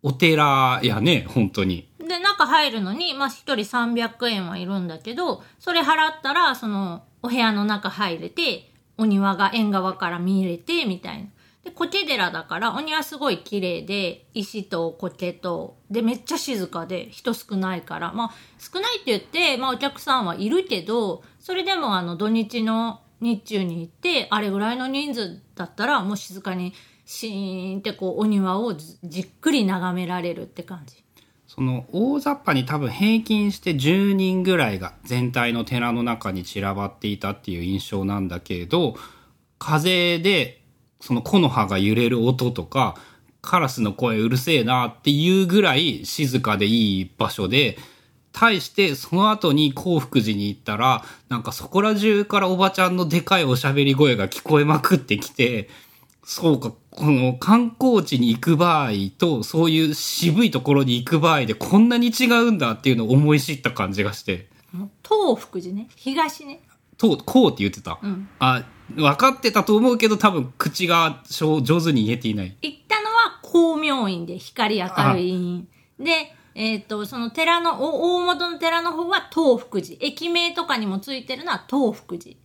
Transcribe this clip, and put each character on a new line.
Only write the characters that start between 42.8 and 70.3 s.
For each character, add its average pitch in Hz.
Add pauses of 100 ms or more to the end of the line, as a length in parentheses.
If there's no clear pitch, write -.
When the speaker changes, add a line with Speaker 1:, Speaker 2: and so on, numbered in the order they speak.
Speaker 1:
カ 180
ラ 139
ス 123
の 101
声 113
う 110
る 127
せ 156
え 120
な 123
っ -
て 147
い 180
う -
ぐ 190
ら 160
い 151
静 131
か 107
で 101
い 104
い 92
場 -
所 95
で、 123 (560)
対 220
し -
て 175
そ 147
の 202
後 190
に 147
興 170
福 127
寺 107
に 101
行 101
っ -
た 107
ら、 120 (240)
な 123
ん 110
か -
そ -
こ 196
ら 220
中 208
か 208
ら 185
お 185
ば 190
ち 190
ゃ 185
ん 185
の 180
で 165
か 190
い 170
お 127
し 127
ゃ 139
べ 143
り 139
声 135
が 98
聞 -
こ 151
え 147
ま 151
く 185
っ -
て 104
き -
て、 120 (580)
そ 160
う 131
か、 123 (160)
こ 147
の 127
観 226
光 233
地 135
に 123
行 113
く 165
場 156
合 113 (240)
と、 151
そ 165
う 160
い 160
う -
渋 175
い 196
と 139
こ 139
ろ 139
に 123
行 123
く 160
場 160
合 131
で 107
こ -
ん 226
な 240
に 240
違 240
う 233
ん 202
だ 123
っ 107
て 131
い 127
う -
の 113
を 113
思 147
い 143
知 147
っ 131
た 147
感 113
じ 98
が 98
し -
て。 92 (560)
Speaker 2:
東 392
福 -
寺 180
ね。 214
東 294
ね。 277 (360)
Speaker 1:
と-、 202
こ 160
う -
っ -
て -
言 101
っ 95
て -
た。 82
Speaker 2:
う 202
ん。 196 (120)
Speaker 1:
あ、 127 (320)
分 147
か 269
っ 262
て 220
た 208
と 214
思 240
う 233
け 226
ど、 214
多 208